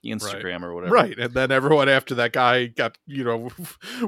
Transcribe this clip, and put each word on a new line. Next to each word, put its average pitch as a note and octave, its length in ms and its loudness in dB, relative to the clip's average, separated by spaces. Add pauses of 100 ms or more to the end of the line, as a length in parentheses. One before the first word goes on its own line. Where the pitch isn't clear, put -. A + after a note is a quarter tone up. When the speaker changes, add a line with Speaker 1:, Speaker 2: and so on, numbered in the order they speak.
Speaker 1:
Instagram G2+ 560 -8
Speaker 2:
Right. - 40 -10
Speaker 1:
or F2 100 -10
whatever. F2 200 -2
Speaker 2:
Right. E3 240 4
And A#2+ 160 -4
then C3 180 0
everyone C#3 380 4
after C3+ 260 2
that A#2+ 160 0
guy B2 340 4
got, A#2 300 -4 (100)
you C3+ 160 -8
know, A#2 280 -4 (260)
<laughs> B3 320 -12